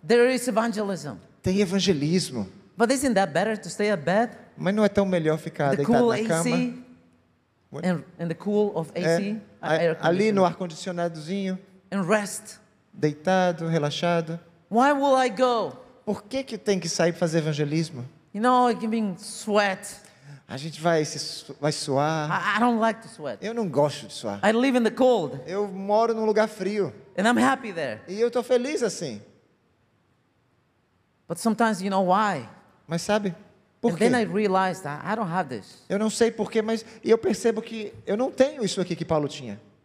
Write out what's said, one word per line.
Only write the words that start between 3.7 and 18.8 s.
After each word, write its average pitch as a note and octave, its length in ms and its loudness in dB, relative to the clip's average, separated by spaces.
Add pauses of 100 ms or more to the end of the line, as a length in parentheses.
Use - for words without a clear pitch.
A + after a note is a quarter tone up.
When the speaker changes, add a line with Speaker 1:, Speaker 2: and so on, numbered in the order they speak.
Speaker 1:
at F#3+ 120 0
bed? G#3+ 280 2 (260)
Speaker 2:
Mas F3+ 160 0
não G#3+ 120 4
é G3 40 6
tão G3+ 160 2
melhor D#3+ 320 2
ficar D3+ 340 -2
Speaker 1:
The C3+ 60 2
Speaker 2:
deitado C#3 220 4
Speaker 1:
cool A#3 120 6
Speaker 2:
na - 160 0
cama? E3 120 2
Speaker 1:
A E3+ 40 0
C - 400 -2 (880)
Speaker 2:
What? D#3 160 -6
Speaker 1:
and, F3 160 -2 (160)
and E3+ 100 -6
the D#3+ 60 -4
cool G#3 400 0
of D#3 200 -4
A - 40 -4 (180)
C, G3+ 220 -2 (220)
Speaker 2:
É, - 60 -10
Speaker 1:
uh, D3+ 40 2
air D#3+ 300 2
Speaker 2:
a-, D#3+ 60 2
ali F#3+ 240 4
no G3 100 4
Speaker 1:
conditioner. F#3 40 8
Speaker 2:
ar-condicionadozinho, F3 1120 -4 (320)
Speaker 1:
And G3 120 -2
rest. G3+ 540 -2 (360)
Speaker 2:
deitado, E3+ 760 0
relaxado. E3 720 0 (320)
Speaker 1:
Why B3+ 220 4
will C#4 220 4
I C4 140 2
go? G#3+ 460 0 (300)
Speaker 2:
Por - 180 -4
que C4 200 -6
que A#3 140 -10
tem G3 220 0
que E3 100 -6
sair E3+ 220 2
pra E3+ 80 -8
fazer E3 200 2
evangelismo? D3+ 640 -2 (300)
Speaker 1:
You G3+ 80 -6
know, B3 280 4
I A3+ 60 0
can G#3+ 420 -2